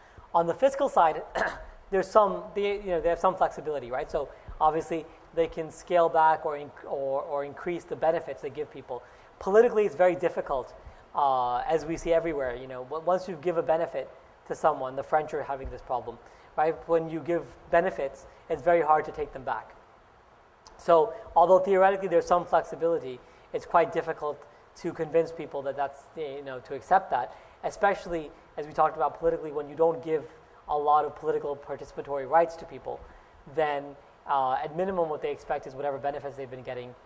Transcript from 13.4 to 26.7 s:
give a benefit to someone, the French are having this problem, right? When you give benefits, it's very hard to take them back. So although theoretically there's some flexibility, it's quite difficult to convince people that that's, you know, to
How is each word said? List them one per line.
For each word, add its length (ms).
give 160
a 40
benefit 460
to 60
someone, 420
the 60
French 320
are 80
having 280
this 120
problem, 360
right? 180
When 220
you 100
give 240
benefits, 560
it's 140
very 180
hard 240
to 80
take 200
them 120
back. 300
So 340
although 240
theoretically 500
there's 180
some 180
flexibility, 760
it's 140
quite 260
difficult 500
to 160
convince 400
people 300
that 140
that's, 260
you 280
know, 160
to 140